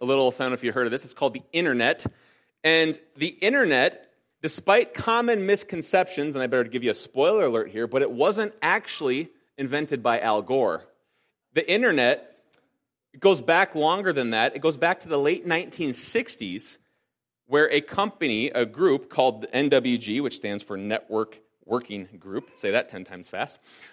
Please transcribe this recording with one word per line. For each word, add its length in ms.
a 60
little, 220
I 100
don't 140
know 20
if 100
you 80
heard 140
of 40
this, 140
it's 80
called 220
the 80
internet. 540
And 340
the 100
internet, 800
despite 520
common 500
misconceptions, 880
and 80
I 40
better 180
give 200
you 80
a 20
spoiler 500
alert 260
here, 160
but 140
it 100
wasn't 520
actually 640
invented 440
by 180
Al 200
Gore. 460
The 140
internet, 720
it 80
goes 200
back 340
longer 380
than 180
that. 240
It 60
goes 160
back 240
to 80
the 100
late 260
nineteen 480
sixties, 840
where 240
a 100
company, 680
a 160
group 460
called 320
the 120
N 140
W 300
G, 220
which 160
stands 260
for 140
Network 640
Working 420
Group, 360
say 160
that 180
ten 160
times 240
fast, 300